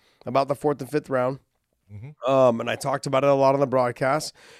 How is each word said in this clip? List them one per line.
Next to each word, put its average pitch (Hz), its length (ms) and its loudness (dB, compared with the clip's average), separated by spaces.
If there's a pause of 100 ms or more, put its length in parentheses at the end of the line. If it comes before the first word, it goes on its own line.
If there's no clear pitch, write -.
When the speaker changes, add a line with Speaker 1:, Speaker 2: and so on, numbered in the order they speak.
(260)
Speaker 1:
about 131 240 0
the 139 60 -2
fourth 147 260 -4
and 127 100 -12
fifth 147 180 -4
round. 131 300 -2 (520)
Speaker 2:
Mm-hmm. 120 380 -10
Speaker 1:
Um, 127 300 4
and 117 100 -4
I 113 60 -2
talked 139 320 -6
about 135 160 0
it 143 60 4
a 139 60 6
lot 135 180 4
on 139 60 0
the 139 80 0
broadcast 131 640 -2 (260)